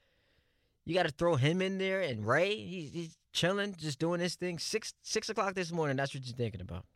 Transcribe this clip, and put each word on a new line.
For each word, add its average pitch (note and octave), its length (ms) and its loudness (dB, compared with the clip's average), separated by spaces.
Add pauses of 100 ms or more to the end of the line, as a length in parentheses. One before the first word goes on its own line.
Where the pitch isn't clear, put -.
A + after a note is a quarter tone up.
(840)
You D#3+ 100 0
gotta F3 160 4
throw E3+ 240 4
him D3+ 260 4
in F#3+ 160 0
there F#3+ 240 0
and A#2+ 240 -2
Ray. E3+ 320 4
He's, F#3 360 -8
he's E3 240 -8 (140)
chilling, G3 460 0
just D#3 220 -6
doing E3+ 200 0
his F3 140 0
thing. F3+ 240 -6
Six, - 460 -4
six - 260 -2
o'clock G3+ 240 0
this F3+ 180 -2
morning. D#3 240 2
That's C#3 200 -2
what C3 100 -8
you're A#2+ 100 -8
thinking A#2 260 -2
about. F2+ 220 -8 (120)